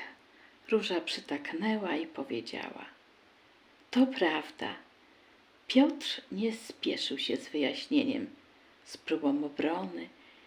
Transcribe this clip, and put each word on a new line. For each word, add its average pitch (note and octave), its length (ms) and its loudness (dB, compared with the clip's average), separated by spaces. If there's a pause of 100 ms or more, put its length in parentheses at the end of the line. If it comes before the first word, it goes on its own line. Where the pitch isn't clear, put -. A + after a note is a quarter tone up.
(680)
Róża G3 320 4
przytaknęła G3+ 960 -2
i E3 100 -4
powiedziała. - 800 -6 (1040)
„To B3+ 160 6
prawda. D#3+ 680 0 (960)
Piotr - 520 4 (120)
nie A3 200 0
spieszył - 680 -4
się - 180 0
z - 120 -6
wyjaśnieniem, - 840 0 (540)
z - 120 -16
próbą D3 480 0
obrony. E3+ 640 -2 (380)